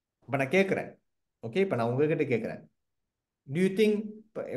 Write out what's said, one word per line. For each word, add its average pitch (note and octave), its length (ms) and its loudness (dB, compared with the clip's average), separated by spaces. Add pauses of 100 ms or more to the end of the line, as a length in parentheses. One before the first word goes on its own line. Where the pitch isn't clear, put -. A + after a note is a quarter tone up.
(260)
இப்ப A#2+ 120 -2
நான் C3+ 100 0
கேக்குறேன், F#3+ 480 0 (520)
ஓகே, A#2 80 -8
இப்ப F#3+ 200 0
நான் A#2 140 0
உங்ககிட்ட D3+ 340 2
கேக்குறேன், A2 400 -4 (880)
do D3+ 40 -4
you F#3+ 220 2
think G#3+ 200 6
இப்ப - 460 -10 (120)